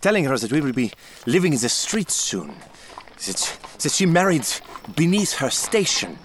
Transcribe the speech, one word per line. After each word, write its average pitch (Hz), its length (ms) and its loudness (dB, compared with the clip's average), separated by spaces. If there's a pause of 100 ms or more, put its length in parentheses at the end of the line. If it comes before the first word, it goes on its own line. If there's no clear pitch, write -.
telling 202 240 2
her 135 140 0
that 110 140 -2
we 151 80 4
will 139 120 0
be 120 200 0 (340)
living 170 260 4
in 131 60 2
the 117 100 0
streets - 460 -2
soon. 76 400 -4 (720)
That, - 320 -6 (200)
that 143 140 -2
she 190 140 2
married 175 400 4 (480)
beneath 180 400 2
her 131 160 -2
station. - 760 -2